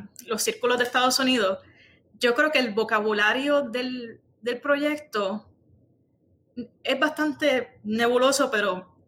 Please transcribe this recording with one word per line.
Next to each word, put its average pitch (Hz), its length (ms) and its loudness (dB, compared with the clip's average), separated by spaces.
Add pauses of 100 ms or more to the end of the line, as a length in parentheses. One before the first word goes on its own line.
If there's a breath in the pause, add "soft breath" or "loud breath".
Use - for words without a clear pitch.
(260)
los 214 160 -4
círculos 240 360 0
de 240 60 2
Estados 254 360 0
Unidos, 226 400 0 (580 soft breath)
yo 240 160 2
creo 302 160 2
que 285 80 2
el 233 160 -2
vocabulario 220 880 0
del, 247 580 -8 (220)
del 247 180 -4
proyecto 285 880 -2 (1300)
es 254 160 -2
bastante 294 840 0
nebuloso, 247 680 2
pero 202 460 -2 (120)